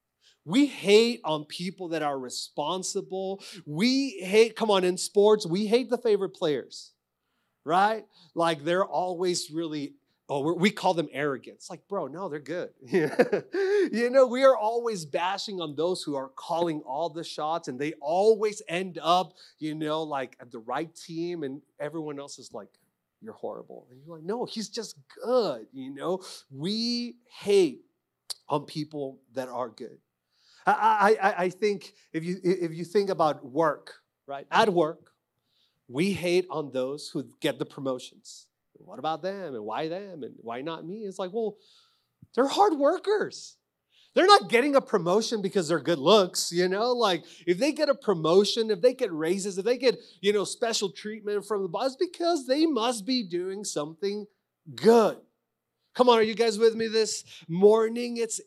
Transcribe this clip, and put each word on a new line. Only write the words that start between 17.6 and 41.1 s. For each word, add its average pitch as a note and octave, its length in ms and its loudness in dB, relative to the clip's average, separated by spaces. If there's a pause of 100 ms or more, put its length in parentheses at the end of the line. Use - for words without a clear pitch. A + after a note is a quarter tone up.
and B2+ 100 -10
they D3+ 220 -4
always G3+ 640 2
end F3 340 -6
up, E3+ 340 2 (240)
you D3+ 160 -8
know, D#3 280 -4
like, C#3 380 -6
at B2 100 -20
the A#2+ 80 -14
right B2 360 -6
team, E3+ 480 -8
and C#3 180 -8 (180)
everyone D3+ 400 -8
else C#3+ 200 -14
is A#2+ 160 -20
like, G2+ 160 -14 (500)
"You're A2 140 -16
horrible." - 560 -12
And B2+ 100 -20
you're D#3+ 160 -18
like, D#3 80 -18
"No, G#3+ 220 -4
he's - 240 -10
just A3 260 -12 (260)
good," F3 480 0
you C3 240 -12
know? E3 280 -4 (280)
We A3+ 640 -4 (120)
hate G3 540 2 (640)
on C#3+ 160 -2
people D3 560 -10 (140)
that B2+ 160 -6
are B2 180 -6
good. A2 300 -16 (680)
I, F#3+ 60 4 (480)
I, G3 80 2
I, G3+ 60 2 (100)
I F#3 60 0
think G3+ 420 -4 (220)
if D#3+ 100 -6
you, F3+ 180 -6
if F3 300 0
you E3 140 -10
think G3 240 0
about D#3 340 0
work, C#3 480 -2 (340)
right? C#3 240 -12
At G#3 220 4
work, E3+ 380 0 (800)
we E3 240 0
hate F3+ 380 0
on C#3+ 220 -6
those C3 380 -6
who C#3+ 180 -8 (120)
get C#3 180 -2
the - 80 -6
promotions. - 800 -10 (320)
"What G#2+ 200 -20
about D#3 220 -6
them? F#3 340 -8
And G#2+ 100 -10
why B2 240 -6
them? F3+ 340 -10
And - 160 -14
why A#2 240 -10
not E3 240 -10
me?" G3 140 -10
It's G3 180 -12